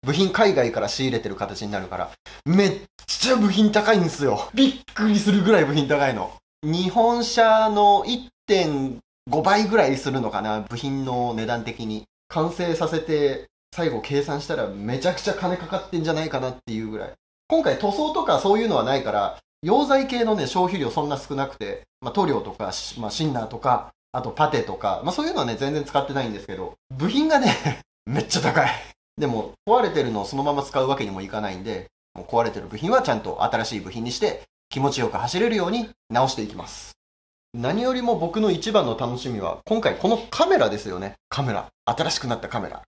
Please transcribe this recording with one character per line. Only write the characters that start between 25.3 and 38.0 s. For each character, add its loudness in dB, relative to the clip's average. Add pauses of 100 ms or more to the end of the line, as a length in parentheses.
う -6
の -2
は 0
ね、 -4
全 -2
然 -2
使 0
っ 0
て -8
な -2
い -4
ん -6
で -10
す -16
け -10
ど、 -10 (200)
部 -2
品 2
が 4
ね、 4 (260)
<laughs> -20
め -2
っ -4
ち 0
ゃ -2
高 2
い。 0 (460)
で -2
も、 -4 (140)
壊 4
れ 2
て 0
る -2
の -4
を -4
そ -8
の -2
ま 0
ま -2
使 -4
う 2
わ 2
け -4
に -6
も -8
い -10
か -6
な -4
い -8
ん -12
で、 -8 (280)
も -12
う -16
壊 2
れ 0
て -10
る -12
部 -12
品 -2
は 6
ち -2
ゃ 2
ん -4
と -4
新 0
し -6
い -6
部 -12
品 -8
に -6
し -8
て、 -2 (260)
気 -6
持 2
ち -4
よ 2
く -4
走 -2
れ 4
る 0
よ 0
う -2
に -2 (220)
直 4
し -4
て -4
い -6
き -14
ま -12
す。 -18 (600)
何 -2
よ 0
り -2